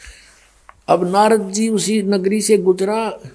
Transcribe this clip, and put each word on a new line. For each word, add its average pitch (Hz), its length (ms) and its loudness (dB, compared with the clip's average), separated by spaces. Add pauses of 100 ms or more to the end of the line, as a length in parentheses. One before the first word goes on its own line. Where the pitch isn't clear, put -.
(880)
अब 175 240 0
नारद 208 380 2
जी 214 200 -2
उसी 208 320 0
नगरी 196 400 0
से 214 160 2
गुजरा, 190 520 0 (260)